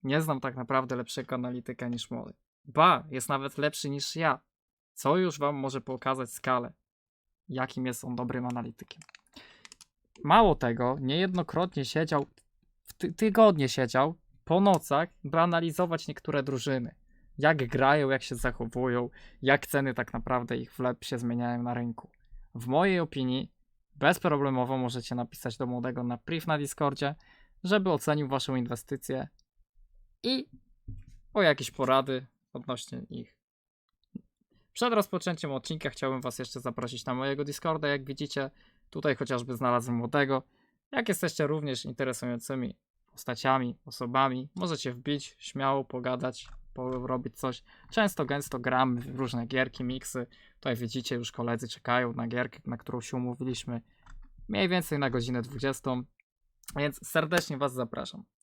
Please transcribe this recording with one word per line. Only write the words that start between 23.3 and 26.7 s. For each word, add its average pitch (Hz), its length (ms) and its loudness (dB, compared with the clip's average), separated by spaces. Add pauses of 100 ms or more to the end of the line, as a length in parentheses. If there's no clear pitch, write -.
bezproblemowo 139 840 2
możecie 123 380 -2
napisać 120 420 -6
do 131 80 -2
Młodego 123 380 -4
na 120 140 -2
priv 165 300 -6
na 156 100 2
Discordzie, 143 580 -2 (480)